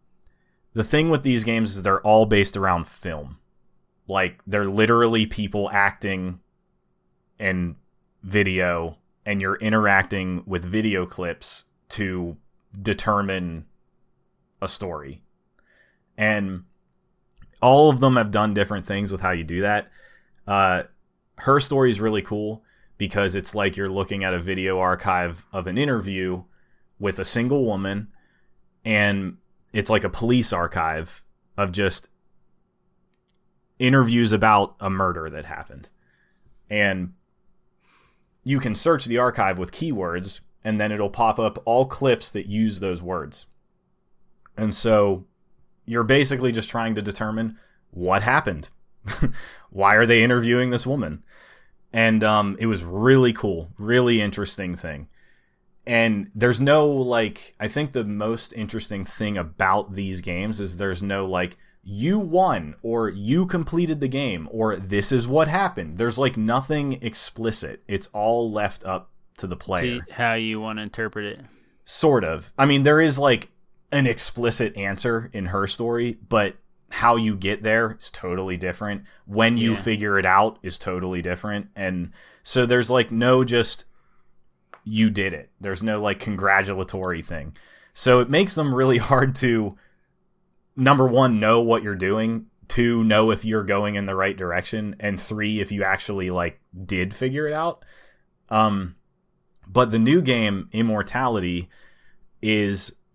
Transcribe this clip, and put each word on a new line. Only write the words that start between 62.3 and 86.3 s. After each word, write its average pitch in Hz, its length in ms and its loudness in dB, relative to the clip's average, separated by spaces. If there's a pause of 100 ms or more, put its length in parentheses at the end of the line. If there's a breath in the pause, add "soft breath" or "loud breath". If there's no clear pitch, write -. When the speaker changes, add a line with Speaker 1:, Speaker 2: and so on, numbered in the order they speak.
Speaker 1:
or 113 280 -2
"You 110 360 0
completed 165 540 -2
the 139 80 -2
game," 120 420 -4
or 110 260 -2
"This 101 360 -2
is 120 160 2
what 151 180 4
happened." 151 520 -2
There's, 113 200 -2
like, 127 200 0
nothing 135 640 -2
explicit. 110 840 -8
It's 98 220 -6
all 113 420 0
left 104 340 -4
up 92 260 -8 (260)
to - 100 -8
the 90 100 -8
player. 101 440 -4
Speaker 2:
To - 140 -18
how 117 200 0
you 110 240 -4
wanna 107 240 -8
interpret 107 440 -8
it. - 140 -12 (440 soft breath)
Speaker 1:
Sort 131 400 2
of. 80 320 -6
I 135 80 4
mean, 143 200 4
there 151 160 6
is, 151 180 2
like, 139 320 2 (420)
an 143 140 2
explicit 117 720 -2
answer 110 560 -4
in 98 120 -6
Her 98 200 -2
Story, 117 520 -4 (100)
but 101 280 0 (320)
how 120 280 4
you 110 200 0
get 98 260 -4
there 110 380 0
is - 100 -14
totally 92 460 -6
different. 101 460 -6 (240 soft breath)
When 113 320 2
you 113 140 2
Speaker 2:
Yeah. 104 80 0
Speaker 1:
figure 104 380 0
it 92 60 2
out 101 380 4
is 92 160 -10
totally 92 420 -6
different. 101 460 -6 (100)
And 92 360 -6 (300 soft breath)
so 127 240 0
there's, 123 240 2
like, 123 200 2
no 123 340 4
just, 117 400 -2 (1000)
"You 110 260 4
did 98 220 0
it." 73 180 -12 (100)
There's 98 220 -6
no, 107 180 -2
like, 101 200 -2
congratulatory 95 1000 -2